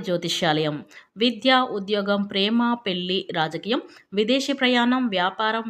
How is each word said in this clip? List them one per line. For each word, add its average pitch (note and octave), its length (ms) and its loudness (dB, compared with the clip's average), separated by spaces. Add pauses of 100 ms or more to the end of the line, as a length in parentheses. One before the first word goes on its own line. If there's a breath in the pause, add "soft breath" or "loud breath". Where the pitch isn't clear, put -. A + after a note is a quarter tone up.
జ్యోతిష్యాలయం. D#3+ 720 0 (400 loud breath)
విద్య, A#3 340 2 (200)
ఉద్యోగం, G3+ 520 0
ప్రేమ, G#3 360 0 (260)
పెళ్లి, F3+ 320 -2 (160)
రాజకీయం, E3+ 460 -2 (340 loud breath)
విదేశీ B3+ 400 2
ప్రయాణం, B3+ 500 2 (100)
వ్యాపారం, G#3+ 560 0